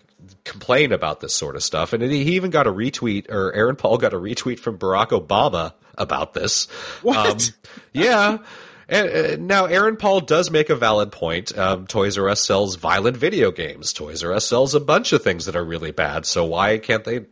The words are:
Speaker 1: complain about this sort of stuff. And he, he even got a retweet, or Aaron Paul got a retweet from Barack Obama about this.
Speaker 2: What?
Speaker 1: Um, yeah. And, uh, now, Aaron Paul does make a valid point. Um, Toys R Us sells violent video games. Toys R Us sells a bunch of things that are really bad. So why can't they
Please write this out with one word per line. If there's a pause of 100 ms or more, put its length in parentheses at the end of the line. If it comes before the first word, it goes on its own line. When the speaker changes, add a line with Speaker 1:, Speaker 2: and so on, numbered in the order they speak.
(440)
Speaker 1:
complain
about
this
sort
of
stuff.
And
he,
he
even
got
a
retweet,
or
Aaron
Paul
got
a
retweet
from
Barack
Obama (240)
about
this. (380)
Speaker 2:
What?
Speaker 1:
Um, (220)
yeah. (500)
And,
uh,
now,
Aaron
Paul
does
make
a
valid
point.
Um,
Toys
R
Us
sells
violent
video
games.
Toys
R
Us
sells
a
bunch
of
things
that
are
really
bad.
So
why
can't
they